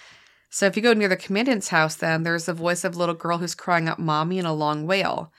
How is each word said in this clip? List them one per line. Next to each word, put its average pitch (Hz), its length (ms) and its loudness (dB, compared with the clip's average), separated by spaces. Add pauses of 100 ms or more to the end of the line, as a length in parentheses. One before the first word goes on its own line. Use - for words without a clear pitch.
(500)
So - 160 0
if 190 100 0
you 214 60 0
go 240 100 6
near 214 160 4
the 185 80 2
commandant's 208 520 0
house, 156 260 2
then 165 300 0
there's 165 220 -2
the 180 60 0
voice 170 320 -2
of 175 100 -4
a 170 40 -6
little 170 160 0
girl 170 240 -2
who's 170 160 -6
crying 165 340 0
out, - 120 -2
"Mommy," 160 380 0
in 180 80 -2
a 165 60 0
long 151 340 0
wail. 180 520 0